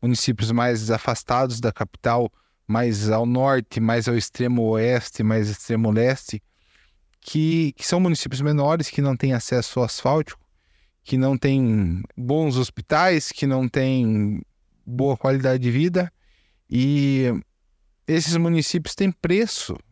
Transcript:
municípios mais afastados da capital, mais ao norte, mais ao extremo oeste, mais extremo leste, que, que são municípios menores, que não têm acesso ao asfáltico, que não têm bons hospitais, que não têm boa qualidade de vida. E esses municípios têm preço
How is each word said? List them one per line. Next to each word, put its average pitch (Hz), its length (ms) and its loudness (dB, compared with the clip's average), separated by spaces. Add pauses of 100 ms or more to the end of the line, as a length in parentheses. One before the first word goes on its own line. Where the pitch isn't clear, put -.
municípios 113 520 0
mais 117 380 0
afastados 123 720 -2
da 117 120 -2
capital, 117 580 -2 (360)
mais 107 440 0
ao 110 160 2
norte, 127 540 0
mais 113 260 2
ao 120 100 0
extremo 123 460 0
oeste, 113 600 0
mais 107 260 2
extremo 110 420 -2
leste, 117 520 0 (800)
que, 160 520 0
que - 140 -12
são 180 140 0
municípios 147 400 0
menores, 147 500 0
que 143 120 -2
não 135 140 2
têm 135 160 0
acesso 123 480 -2
ao 123 40 2
asfáltico, - 560 -2 (640)
que 131 140 0
não 131 180 2
têm 110 640 2 (160)
bons 135 400 0
hospitais, 151 760 0
que - 120 -4
não 131 240 0
têm 113 720 0 (460)
boa 127 300 0
qualidade 131 440 0
de 123 100 0
vida. 175 400 0 (600)
E 139 540 2 (840)
esses 160 300 0
municípios 170 580 0
têm 196 160 2
preço 180 680 -2 (160)